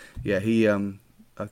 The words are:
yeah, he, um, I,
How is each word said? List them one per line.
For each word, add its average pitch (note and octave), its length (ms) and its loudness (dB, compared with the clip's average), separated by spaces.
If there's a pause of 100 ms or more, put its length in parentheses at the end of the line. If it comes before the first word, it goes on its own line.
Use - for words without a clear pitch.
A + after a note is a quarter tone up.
(240)
yeah, G#2 160 0
he, A2 280 2
um, G2+ 320 -2 (380)
I, G#2 140 -10